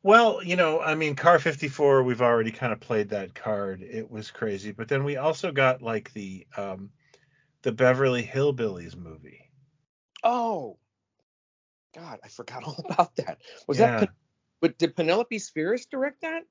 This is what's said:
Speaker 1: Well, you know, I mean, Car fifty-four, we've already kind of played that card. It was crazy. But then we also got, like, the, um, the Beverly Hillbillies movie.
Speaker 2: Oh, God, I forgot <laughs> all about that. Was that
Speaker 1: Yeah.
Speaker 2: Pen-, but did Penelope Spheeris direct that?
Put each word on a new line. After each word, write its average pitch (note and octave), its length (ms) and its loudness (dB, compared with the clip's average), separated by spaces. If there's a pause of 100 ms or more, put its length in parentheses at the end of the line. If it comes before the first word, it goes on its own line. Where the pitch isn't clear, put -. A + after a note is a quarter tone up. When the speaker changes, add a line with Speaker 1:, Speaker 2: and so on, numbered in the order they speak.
Speaker 1:
Well, A3 400 6
you F3 100 -2
know, D#3+ 260 2
I D#3 140 0
mean, D3+ 220 -2
Car E3 240 6
fifty-four, C#3+ 640 2
we've B2 180 0
already A2+ 300 2
kind A#2 200 -4
of G#2 60 -6
played G#2+ 300 -2
that G2 260 -6
card. G2+ 480 -6
It A2 260 -12
was A2 220 -14
crazy. G#2 400 -6
But A2 160 -10
then C#3 160 -2
we C#3+ 140 -4
also D3 340 -2
got, C3 320 2
like, A2+ 300 -6
the, F#2+ 340 -12 (100)
um, G2 340 -10 (720)
the B2 100 -2
Beverly B2+ 500 2
Hillbillies A2 760 -4
movie. D#2+ 540 -20 (720)
Speaker 2:
Oh, A3 560 -2 (1120)
God, D#3+ 300 -18
I - 60 -20
forgot B2+ 340 -16
<laughs> - 20 -16
all D3+ 120 -10 (120)
about - 280 0
that. - 220 -8 (280)
Was C3+ 120 0
that A#3 160 6
Speaker 1:
Yeah. A3 60 0
Speaker 2:
Pen-, G3+ 80 2 (520)
but - 180 0
did - 160 0
Penelope G3+ 440 0
Spheeris F#3+ 520 -4
direct C#4 300 -4
that? E4 300 -6